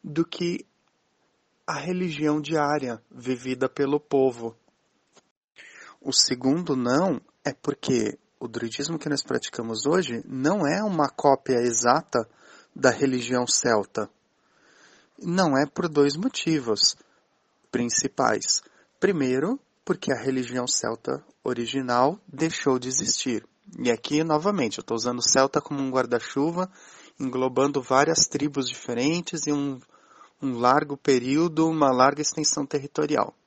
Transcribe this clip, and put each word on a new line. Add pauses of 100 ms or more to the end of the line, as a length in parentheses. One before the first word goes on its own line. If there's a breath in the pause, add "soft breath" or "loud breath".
do
que (1000)
a
religião
diária
vivida
pelo
povo. (1500 loud breath)
O
segundo
não (200)
é
porque (180)
o
druidismo
que
nós
praticamos
hoje
não
é
uma
cópia
exata (480 loud breath)
da
religião
celta. (1120 soft breath)
Não
é
por
dois
motivos (760 soft breath)
principais. (360 soft breath)
Primeiro, (260)
porque
a
religião
celta (200)
original
deixou
de
existir. (300)
E
aqui,
novamente,
eu
tô
usando
celta
como
um
guarda-chuva, (480 loud breath)
englobando
várias
tribos
diferentes
e
um, (640 soft breath)
um
largo
período,
uma
larga
extensão
territorial. (120)